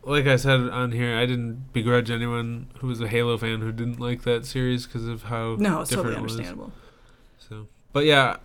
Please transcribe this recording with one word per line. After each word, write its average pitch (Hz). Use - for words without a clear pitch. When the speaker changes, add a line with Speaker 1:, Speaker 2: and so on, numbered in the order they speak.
Speaker 1:
Like 143
I 135
said 135
on 123
here, 120
I 123
didn't 123
begrudge 120
anyone 117
who 131
was 117
a 113
Halo 120
fan 113
who 113
didn't 117
like 123
that 120
series 127
'cause 113
of 110
how 113
Speaker 2:
No, 202
it's -
Speaker 1:
different 147
Speaker 2:
totally 110
Speaker 1:
it -
was. 113
Speaker 2:
understandable. -
Speaker 1:
So, 107
but 143
yeah, 139